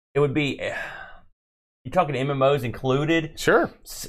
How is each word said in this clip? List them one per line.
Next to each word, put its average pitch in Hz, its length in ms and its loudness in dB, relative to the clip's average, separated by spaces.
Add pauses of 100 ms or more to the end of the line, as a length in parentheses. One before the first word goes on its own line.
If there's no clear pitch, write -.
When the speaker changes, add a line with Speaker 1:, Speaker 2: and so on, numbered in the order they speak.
(160)
Speaker 1:
it 143 60 4
would 143 120 2
be, 147 280 -2
<sighs> - 1200 -12
you - 80 -12
talking 156 240 0
M 135 160 -2
M 139 100 -2
Os 139 220 4
included? 147 760 0
Speaker 2:
Sure. 233 320 4 (120)
Speaker 1:
S-, - 260 -14